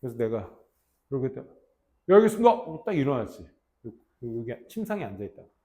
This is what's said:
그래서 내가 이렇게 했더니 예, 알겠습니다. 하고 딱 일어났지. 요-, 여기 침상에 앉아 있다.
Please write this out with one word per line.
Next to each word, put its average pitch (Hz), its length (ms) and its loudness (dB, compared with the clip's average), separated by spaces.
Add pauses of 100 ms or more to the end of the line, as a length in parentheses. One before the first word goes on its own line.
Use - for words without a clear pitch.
그래서 117 180 -10
내가 113 380 -4 (540)
이렇게 131 180 -4
했더니 - 200 -10 (640)
예, 180 40 8
알겠습니다. 220 360 8
하고 160 340 -2
딱 214 100 -4
일어났지. 131 500 -2 (420)
요-, 113 80 -14 (300)
여기 117 440 -10
침상에 208 360 -6
앉아 101 200 -10
있다. - 200 -14 (220)